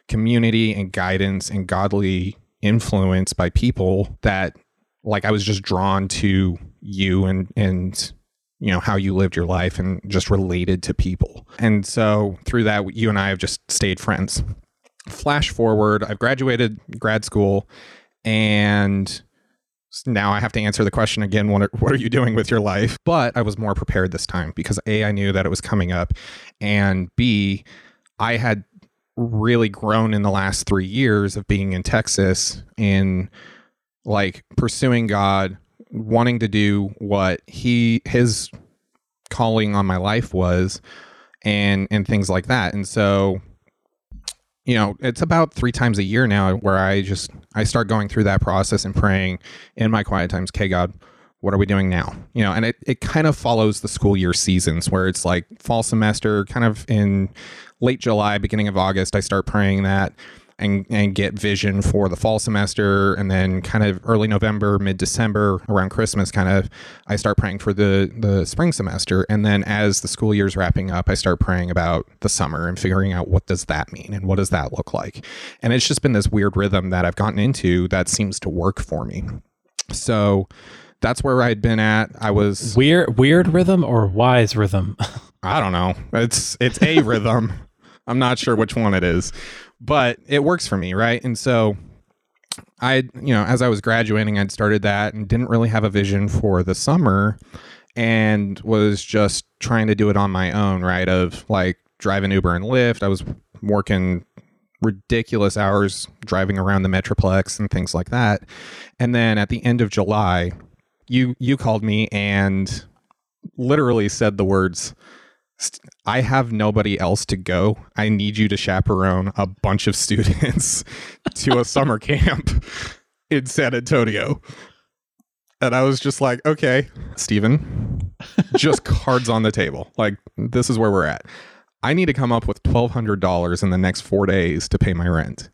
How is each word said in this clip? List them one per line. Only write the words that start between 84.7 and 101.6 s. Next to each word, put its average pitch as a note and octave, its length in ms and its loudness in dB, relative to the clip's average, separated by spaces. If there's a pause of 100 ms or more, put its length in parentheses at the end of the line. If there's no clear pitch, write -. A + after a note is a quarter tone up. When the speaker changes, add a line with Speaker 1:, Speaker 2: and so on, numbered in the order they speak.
Speaker 2:
<laughs> - 220 -20
Speaker 1:
I G2+ 180 -2
don't G2 120 0
know. F2+ 240 0 (180)
It's, - 480 -2
it's A#2+ 220 0
a D#3+ 180 6
rhythm. A2 520 0 (540)
I'm A#2+ 120 -2
not B2+ 200 0
sure A#2+ 160 0
which G#2 200 0
one G#2+ 200 2
it F#2 80 2
is, F2+ 280 0 (480)
but B2+ 380 0 (100)
it C#3+ 160 2
works E3+ 240 0
for - 80 -2
me, F#2 200 -4
right? A#2 280 0
And A#2+ 140 -4
so A2+ 400 2 (1040)
I, C3 220 0 (180)
you C3 120 0
know, G#2 100 2
as A#2+ 180 0
I B2+ 60 2
was A2 120 0
graduating, G#2+ 600 0
I'd G2 120 -2
started G#2+ 300 0
that G#2 320 -2
and G#2+ 140 -8
didn't A#2 220 0
really A#2 200 2
have A2 140 0
a G#2+ 60 0
vision G2 380 0
for F#2 360 2
the F#2 100 0
summer G#2+ 640 2 (580)
and G#2+ 640 0
was G#2+ 440 2
just G#2 400 0 (140)
trying A#2 280 0
to G#2+ 80 2
do G#2 140 2
it G2+ 80 2
on G2+ 140 2
my F#2 200 0
own, G2 300 0
right? F2+ 260 0
Of, F#2 400 0
like, F#2 300 0 (220)